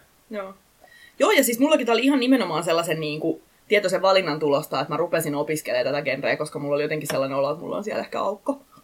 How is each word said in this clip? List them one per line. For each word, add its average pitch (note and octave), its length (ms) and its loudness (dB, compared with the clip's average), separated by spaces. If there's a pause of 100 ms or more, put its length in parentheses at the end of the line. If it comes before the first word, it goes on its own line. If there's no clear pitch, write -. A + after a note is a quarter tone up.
(300)
Joo. G3 240 -10 (680)
Joo, E4+ 120 6
ja F4 120 6
siis A#3 160 -2
mullakin C#4+ 260 4
tää A#3 80 2
oli A3+ 100 2
ihan C#4 160 4
nimenomaan G#3 440 2
sellaisen E3 360 0
niinku D#3 420 -4 (260)
tietoisen F#3 340 2
valinnan F#3 380 2
tulosta, D3 420 0
että B2+ 120 -4
mä D3 40 -2
rupesin E3 380 -2
opiskelemaan C#3 500 -2
tätä C#3+ 160 -2
genreä, C3+ 360 -2
koska D3+ 220 -8
mulla C#3+ 160 -2
oli D3 80 0
jotenkin D3+ 240 -4
sellainen C3+ 300 -2
olo, C#3+ 140 0
että D#3+ 120 -6
mulla - 140 -6
on G3+ 60 -6
siellä - 180 -4
ehkä - 200 -6
aukko. G#3+ 400 -4 (220)